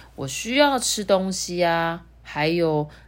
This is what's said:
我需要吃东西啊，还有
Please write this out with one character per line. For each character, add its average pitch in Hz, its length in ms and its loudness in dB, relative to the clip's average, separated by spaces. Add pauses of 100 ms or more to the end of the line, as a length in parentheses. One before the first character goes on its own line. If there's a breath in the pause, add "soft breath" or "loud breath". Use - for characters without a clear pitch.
(160 loud breath)
我 131 100 -6
需 220 300 -4
要 285 200 4
吃 214 280 -4
东 190 280 2
西 175 320 -2
啊， 165 400 0 (180)
还 151 260 -2
有 160 400 0 (200 loud breath)